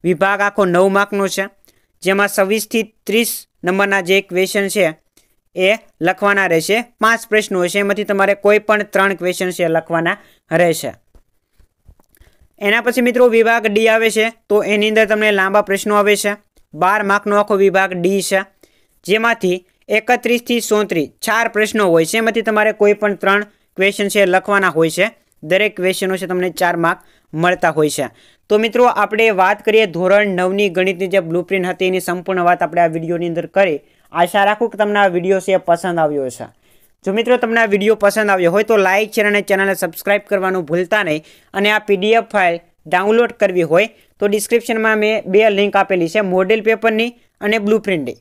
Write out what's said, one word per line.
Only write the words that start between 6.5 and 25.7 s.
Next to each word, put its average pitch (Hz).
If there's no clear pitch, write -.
પાંચ 220
પ્રશ્નો 208
હશે, 180
એમાંથી 202
તમારે 196
કોઈ 208
પણ 208
ત્રણ 196
ક્વેશ્ચન 180
છે 175
લખવાના 165
રહેશે. 165
એના 214
પછી 240
મિત્રો 247
વિભાગ 226
ડી 220
આવે 226
છે 214
તો 208
એની 208
અંદર 214
તમને 214
લાંબા 196
પ્રશ્નો 202
આવે 208
છે. 202
બાર 185
માર્કનો 202
આખો 208
વિભાગ 190
ડી 185
છે, 190
જેમાંથી 208
એકત્રીસથી 240
ચોત્રીસ 196
ચાર 226
પ્રશ્નો 214
હોય 165
છે, 220
એમાંથી 226
તમારે 214
કોઈ 208
પણ 208
ત્રણ 202
ક્વેશ્ચન 202
છે 202
લખવાના 185
હોય 160
છે. 185
દરેક 196